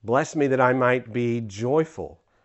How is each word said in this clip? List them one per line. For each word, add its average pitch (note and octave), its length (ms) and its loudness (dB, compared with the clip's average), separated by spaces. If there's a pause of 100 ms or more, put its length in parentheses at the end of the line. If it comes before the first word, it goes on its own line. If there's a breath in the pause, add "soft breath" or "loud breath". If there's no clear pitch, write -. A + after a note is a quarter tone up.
Bless C3 340 0
me C#3+ 100 2
that C3 140 2
I B2+ 120 6
might B2 380 0
be A#2+ 300 -2
joyful." A2 800 -4 (240)